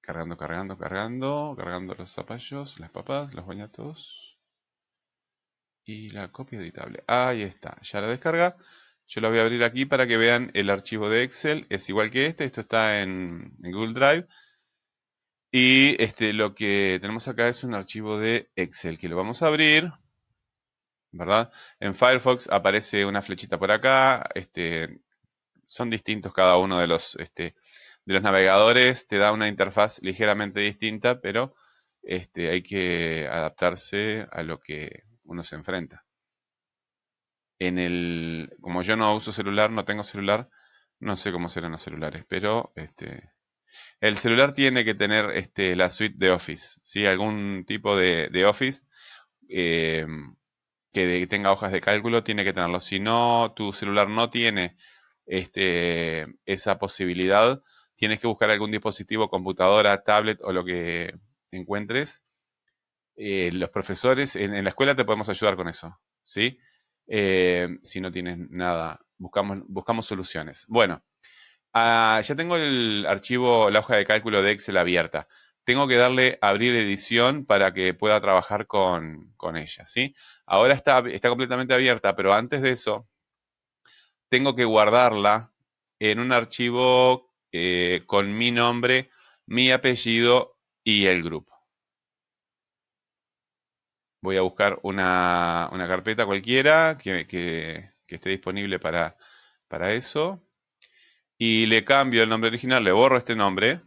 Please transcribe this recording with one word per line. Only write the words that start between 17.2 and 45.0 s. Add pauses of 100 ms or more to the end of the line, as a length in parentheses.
acá
es
un
archivo
de
Excel
que
lo
vamos
a
abrir, (1200)
¿verdad? (280)
En
Firefox
aparece
una
flechita
por
acá,
este, (640)
son
distintos
cada
uno
de
los...
Este, (480)
de
los
navegadores,
te
da
una
interfaz
ligeramente
distinta,
pero, (480)
este,
hay
que
adaptarse
a
lo
que (200)
uno
se
enfrenta. (1500)
En
el,
como
yo
no
uso
celular,
no
tengo
celular, (520)
no
sé
cómo
serán
los
celulares,
pero,
este, (680)
el
celular
tiene
que
tener,